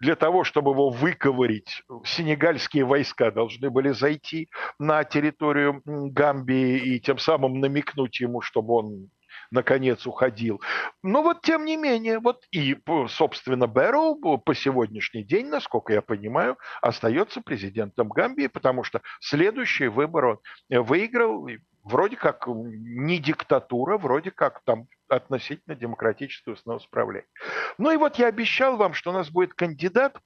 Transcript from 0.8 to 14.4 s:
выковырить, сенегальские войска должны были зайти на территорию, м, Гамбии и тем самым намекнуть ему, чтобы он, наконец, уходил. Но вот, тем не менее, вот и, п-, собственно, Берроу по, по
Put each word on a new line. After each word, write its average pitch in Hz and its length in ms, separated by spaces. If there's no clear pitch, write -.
выковырить, 123 920
сенегальские 151 800
войска 127 460
должны 117 400
были 135 200
зайти 151 580
на 151 240
территорию, 143 840
м, 143 240
Гамбии 131 680
и 127 220
тем 135 180
самым 135 420
намекнуть 139 600
ему, 120 220
чтобы 117 320
он, 107 360
наконец, 127 560
уходил. 117 540
Но 226 220
вот, 339 180
тем 311 220
не 311 120
менее, 226 440
вот 247 320
и, 139 220
п-, 147 340
собственно, 127 580
Берроу 262 540
по, 156 180
по 143 160